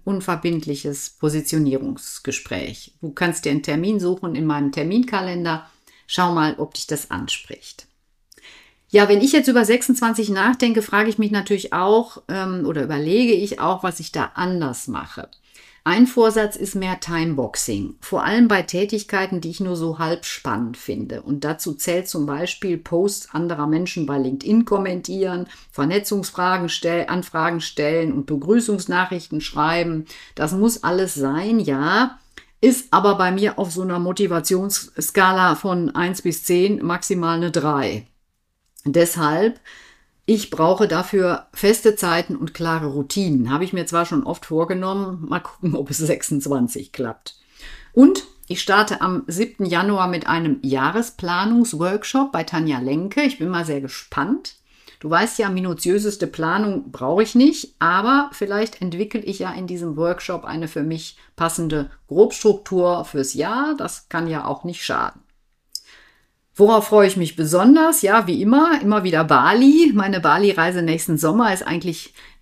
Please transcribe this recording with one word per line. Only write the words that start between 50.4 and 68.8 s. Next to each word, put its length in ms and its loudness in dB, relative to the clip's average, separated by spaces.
Jahresplanungsworkshop 1700 0
bei 140 -2
Tanja 340 -2
Lenke. 440 -2
Ich 160 0
bin 100 -4
mal 160 -4
sehr 160 -4
gespannt. 720 -6
Du 100 -8
weißt 300 0
ja, 80 0
minutiöseste 800 -2
Planung 640 -2
brauche 320 0
ich 100 -2
nicht, 460 4
aber 520 2
vielleicht 480 -4
entwickle 400 -4
ich 200 -8
ja 120 -6
in 140 -10
diesem 300 -6
Workshop 480 -4
eine 240 -6
für 160 -6
mich 340 -8
passende 560 -2
Grobstruktur 960 2
fürs 300 -4
Jahr. 420 -2
Das 320 -10
kann 200 -4
ja 160 -6
auch 180 -6
nicht 220 -10
schaden. 380 -4
Worauf 320 6
freue 180 8
ich 100 0
mich 200 -2
besonders? 640 6
Ja, 240 4
wie 160 0
immer, 400 4